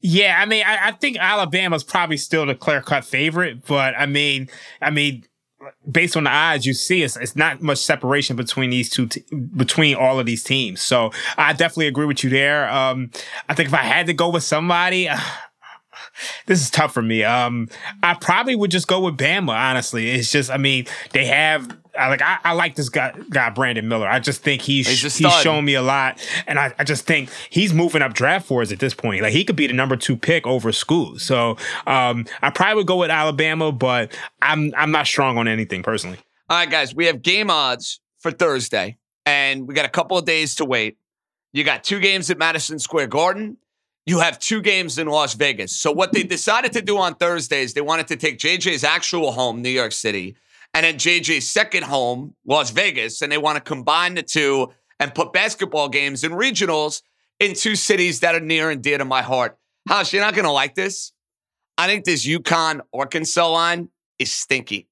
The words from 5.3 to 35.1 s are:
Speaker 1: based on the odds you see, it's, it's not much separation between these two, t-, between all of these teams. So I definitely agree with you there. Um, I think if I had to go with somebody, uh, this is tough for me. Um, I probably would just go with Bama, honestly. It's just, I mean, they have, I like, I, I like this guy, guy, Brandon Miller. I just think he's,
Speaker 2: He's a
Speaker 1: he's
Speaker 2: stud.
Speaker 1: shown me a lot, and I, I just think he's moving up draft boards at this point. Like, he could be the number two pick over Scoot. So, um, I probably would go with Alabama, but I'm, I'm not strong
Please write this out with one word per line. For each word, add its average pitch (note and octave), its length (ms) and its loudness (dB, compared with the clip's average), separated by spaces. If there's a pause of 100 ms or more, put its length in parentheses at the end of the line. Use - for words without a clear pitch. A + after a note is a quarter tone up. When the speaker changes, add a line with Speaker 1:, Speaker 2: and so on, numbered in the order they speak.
Speaker 1:
based E3+ 280 2
on D3+ 80 2
the C3+ 60 4
odds D3 340 2
you C3+ 80 2
see, F3+ 280 0
it's, B2+ 140 -2
it's A#2 220 -8
not D3 240 2
much D3 180 0
separation C#3 560 0
between B2 360 -2
these B2 180 0
two, B2 180 0
t-, - 160 -8 (320)
between C#3 400 4
all C3 240 2
of B2 60 0
these A2+ 180 -2
teams. B2 380 -2
So A#2 300 2 (260)
I D3+ 160 4
definitely D#3+ 340 0
agree C#3+ 180 0
with C#3+ 180 -2
you C3 60 2
there. C#3 400 2
Um, C3 400 0 (380)
I D3+ 60 0
think C#3+ 160 0
if C#3 40 2
I C#3 100 4
had C#3 240 2
to F3 60 0
go E3+ 160 2
with E3+ 140 0
somebody, F3 640 2
uh, C#3+ 100 -2 (1300)
this F#3 160 4
is B2+ 80 -2
tough D3+ 240 -2
for B2 80 0
me. A2+ 220 2
Um, A#2+ 460 0 (340)
I F3 100 4
probably A#3 420 0
would G3+ 140 2
just F3 180 0
go F#3 120 2
with F3 180 -2
Bama, D#3+ 320 -2
honestly. A#2+ 600 0
It's B2 200 -2
just, C3+ 200 0
I C3 60 -2
mean, C3+ 280 0 (260)
they C3 140 2
have, C#3 520 0 (200)
I C3 120 2
like, C3+ 120 0
I, E3 220 0
I E3+ 100 2
like E3+ 220 0
this C#3 140 -4
guy, C3 240 -2 (160)
guy, C3 200 0
Brandon A2+ 380 -2
Miller. A2 200 -2
I G#2+ 120 2
just C3+ 220 -4
think C#3 200 0
he's, C3+ 260 0
Speaker 2:
He's B2+ 140 2
a C3 40 0
Speaker 1:
he's C#3+ 80 -2
Speaker 2:
stud. E3+ 300 6
Speaker 1:
shown D3+ 220 2
me C#3+ 80 2
a C3+ 80 2
lot, C3 440 0 (220)
and C#3+ 120 0
I, C#3 180 0
I D3+ 60 -2
just C#3 220 -2
think D3 240 0 (200)
he's F#3 240 2
moving D#3+ 280 4
up C3 120 0
draft E3 340 2
boards A#2+ 240 0
at F#2 80 -8
this C3 140 0
point. G2+ 300 -2
Like, G#2+ 100 2
he E3 100 4
could - 120 0
be C#3+ 120 2
the B2 60 -2
number C3 220 2
two B2 200 0
pick D#3 300 0
over A#2+ 260 0
Scoot. D3 500 0
So, A#2 360 0 (280)
um, B2 400 2 (160)
I C#3 80 4
probably F#3+ 260 2
would G3+ 120 0
go F#3 100 2
with E3+ 140 0
Alabama, D#3 600 0
but B2 460 -2 (240)
I'm, D3+ 360 2
I'm D3+ 140 2
not D3 160 0
strong C3 300 0